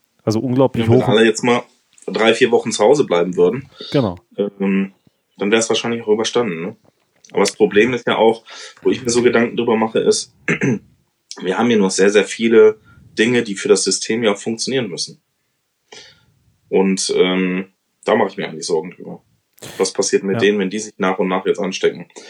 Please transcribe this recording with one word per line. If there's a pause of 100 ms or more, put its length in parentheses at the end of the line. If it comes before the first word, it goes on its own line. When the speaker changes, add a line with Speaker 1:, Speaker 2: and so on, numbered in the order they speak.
(240)
Speaker 1:
Also
unglaublich
Speaker 2:
Ja,
wenn
Speaker 1:
hoch.
Speaker 2:
alle
jetzt
mal (440)
drei,
vier
Wochen
zu
Hause
bleiben
würden, (240)
Speaker 1:
Genau. (220)
Speaker 2:
ähm, (440)
dann
wär's
wahrscheinlich
auch
überstanden,
ne? (540)
Aber
das
Problem
ist
ja
auch, (400)
wo
ich
mir
so
Gedanken
drüber
mache,
ist, (120)
<clears throat>
wir
haben
hier
noch
sehr,
sehr
viele (400)
Dinge,
die
für
das
System
ja
auch
funktionieren
müssen. (1500)
Und,
ähm, (380)
da
mache
ich
mir
eigentlich
Sorgen
drüber. (540)
Was
passiert
mit
Speaker 1:
Ja.
Speaker 2:
denen,
wenn
die
sich
nach
und
nach
jetzt
anstecken, (220)